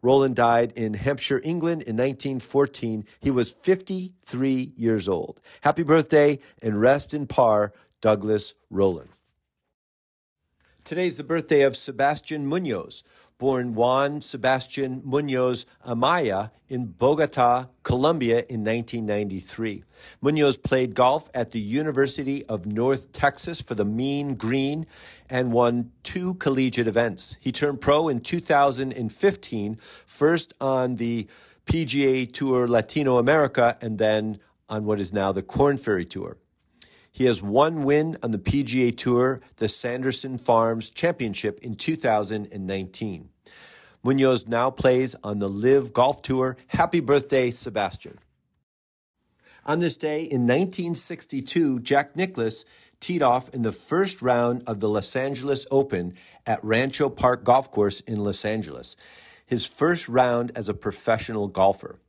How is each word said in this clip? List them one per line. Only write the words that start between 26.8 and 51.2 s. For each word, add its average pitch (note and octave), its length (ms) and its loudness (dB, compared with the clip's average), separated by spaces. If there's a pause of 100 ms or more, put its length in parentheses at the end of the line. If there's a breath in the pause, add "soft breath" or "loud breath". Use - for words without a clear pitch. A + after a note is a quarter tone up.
events. A2 540 0
He C3+ 100 -4
turned C#3+ 300 -2
pro D3+ 280 2
in B2 120 -2
two E3+ 200 -2
thousand C#3 520 2
and A2+ 180 -6
fifteen, A2 640 0
first - 840 0
on B2+ 360 0
the A#2 300 -4 (380 loud breath)
P D#3+ 220 0
G C#3 180 0
A C3 220 2
Tour B2+ 420 0
Latino B2 480 2
America B2+ 640 2
and A2 160 -6
then G#2+ 420 0 (300 soft breath)
on G#2+ 160 -6
what G#2 160 0
is G2 140 -4
now G2 180 0
the F#2+ 100 -4
Korn C#3 360 0
Ferry G2 260 -2
Tour. - 320 -10 (760 loud breath)
He B2+ 160 0
has A2+ 140 2
one C#3+ 440 0
win D3+ 400 0
on A#2 80 -2
the G2+ 80 -4
P C#3+ 240 0
G B2 240 2
A - 20 2
Tour, B2 500 0 (180 loud breath)
the A2 100 -2
Sanderson B2+ 680 -2
Farms A2+ 540 2
Championship A2+ 720 -4
in A2+ 140 -10
two D#3+ 200 -2
thousand G#2+ 560 -2
and F#2+ 160 -10
nineteen. F#2+ 640 -6 (760 loud breath)
Munoz C3 460 2
now A#2+ 200 0
plays C3 540 2
on G#2 160 -6
the G2+ 100 -4
Live A#2+ 440 2
Golf B2+ 300 2
Tour. C3 340 -2 (100)
Happy E3+ 320 0
birthday, C3+ 520 2
Sebastian. G2+ 680 -4 (1500 soft breath)
On D3+ 140 0
this E3+ 180 0
day D3+ 280 -4
in B2+ 200 0
nineteen E3+ 520 0
sixty-two, C#3 840 0